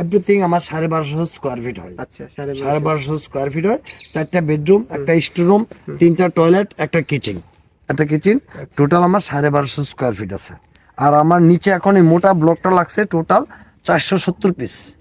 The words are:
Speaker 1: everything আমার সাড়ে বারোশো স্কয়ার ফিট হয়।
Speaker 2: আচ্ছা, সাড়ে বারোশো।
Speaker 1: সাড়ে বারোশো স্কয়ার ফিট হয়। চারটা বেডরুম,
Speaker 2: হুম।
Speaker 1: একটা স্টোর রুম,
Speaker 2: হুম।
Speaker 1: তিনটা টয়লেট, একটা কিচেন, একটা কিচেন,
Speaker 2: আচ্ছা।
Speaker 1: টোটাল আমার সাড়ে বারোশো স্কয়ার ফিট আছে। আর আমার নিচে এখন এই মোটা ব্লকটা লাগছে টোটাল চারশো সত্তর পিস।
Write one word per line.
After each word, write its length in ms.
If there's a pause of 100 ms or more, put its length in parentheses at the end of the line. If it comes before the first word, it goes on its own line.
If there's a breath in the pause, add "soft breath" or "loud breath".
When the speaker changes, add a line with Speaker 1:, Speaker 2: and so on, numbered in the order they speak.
Speaker 1:
everything 400
আমার 200
সাড়ে 260
বারোশো 380
স্কয়ার 360
ফিট 180
হয়। 180
Speaker 2:
আচ্ছা, 260 (120)
সাড়ে 120
বারোশো। 180
Speaker 1:
সাড়ে 140
বারোশো 380
স্কয়ার 320
ফিট 160
হয়। 140 (340 loud breath)
চারটা 280
বেডরুম, 400
Speaker 2:
হুম। 200
Speaker 1:
একটা 200
স্টোর 240
রুম, 180 (240)
Speaker 2:
হুম। 100
Speaker 1:
তিনটা 320
টয়লেট, 380 (100)
একটা 240
কিচেন, 360 (520)
একটা 160
কিচেন, 320
Speaker 2:
আচ্ছা। 380
Speaker 1:
টোটাল 280
আমার 180
সাড়ে 280
বারোশো 340
স্কয়ার 300
ফিট 200
আছে। 200 (440 soft breath)
আর 160
আমার 280
নিচে 300
এখন 240
এই 60
মোটা 320
ব্লকটা 380
লাগছে 340
টোটাল 380 (400 loud breath)
চারশো 340
সত্তর 340
পিস। 500